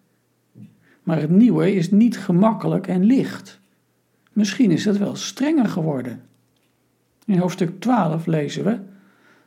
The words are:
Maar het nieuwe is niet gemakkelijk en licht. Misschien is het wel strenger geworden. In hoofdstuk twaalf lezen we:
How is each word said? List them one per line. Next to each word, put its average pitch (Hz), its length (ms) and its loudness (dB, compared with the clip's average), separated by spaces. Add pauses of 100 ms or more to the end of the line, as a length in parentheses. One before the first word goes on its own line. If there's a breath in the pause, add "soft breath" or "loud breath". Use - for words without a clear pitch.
(1040 soft breath)
Maar 165 180 -2
het 151 100 -2
nieuwe 190 440 4
is 170 160 0
niet 214 280 4
gemakkelijk 170 680 0
en 185 180 0
licht. - 560 0 (720)
Misschien 208 380 2
is 147 140 0
het 202 140 0
wel - 180 -4
strenger 277 520 -2
geworden. 135 540 -6 (1000)
In 190 140 2
hoofdstuk 175 420 -4
twaalf 165 460 0
lezen 151 380 -4
we: 226 140 -2 (680 loud breath)